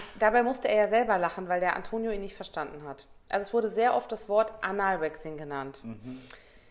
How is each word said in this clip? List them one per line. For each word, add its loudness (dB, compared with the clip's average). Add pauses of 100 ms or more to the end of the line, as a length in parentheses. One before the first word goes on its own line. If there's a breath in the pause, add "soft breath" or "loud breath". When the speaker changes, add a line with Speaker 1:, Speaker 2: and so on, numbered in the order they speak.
(200)
Speaker 1:
dabei 6
musste 0
er 6
ja 4
selber 4
lachen, -2
weil 2
der 2
Antonio -4
ihn -4
nicht -10
verstanden -8
hat. -14 (220)
Also 2
es -2
wurde 2
sehr 4
oft 0
das -8
Wort 4 (100)
Analwaxing -2
genannt. -8
Speaker 2:
Mhm. -12 (500 loud breath)